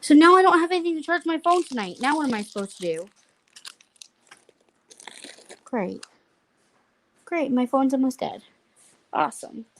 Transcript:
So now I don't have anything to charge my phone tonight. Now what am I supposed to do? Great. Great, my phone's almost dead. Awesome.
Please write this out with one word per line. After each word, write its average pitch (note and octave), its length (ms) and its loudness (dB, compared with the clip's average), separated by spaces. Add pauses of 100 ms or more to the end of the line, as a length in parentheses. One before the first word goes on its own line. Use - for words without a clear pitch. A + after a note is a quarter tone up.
So - 140 2
now E4 220 8
I F#4+ 60 6
don't F4 180 6
have E4+ 120 -2
anything E4+ 240 -2
to D#4 60 -8
charge E4+ 240 -4
my E4 120 -2
phone F4 260 0
tonight. G3+ 360 -8
Now C4+ 160 -2
what D4+ 120 -2
am A#3+ 60 -2
I G#3 80 -6
supposed G3+ 360 -12
to - 40 -16 (140)
do? F3+ 140 -14 (2500)
Great. G3 400 -8 (1200)
Great, D#4 280 -4
my B3 140 -2
phone's C4+ 280 0
almost C4 260 -2
dead. - 220 -8 (680)
Awesome. - 540 -8 (140)